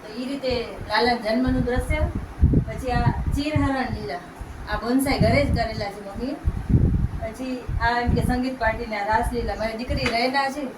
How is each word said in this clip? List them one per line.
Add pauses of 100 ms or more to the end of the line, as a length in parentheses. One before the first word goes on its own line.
તો
ઈ
રીતે (220)
લાલા
જન્મનું
દ્રશ્ય. (680)
પછી
આ
ચીરહરણ
લીલા, (500)
આ
બોન્સાઈ
ઘરે
જ
કરેલા
છે
મમ્મીએ. (840)
પછી (180)
આ
એમ
કે
સંગીત
પાર્ટીને
આ
રાસલીલા,
મારી
દીકરી
રૈના
છે (100)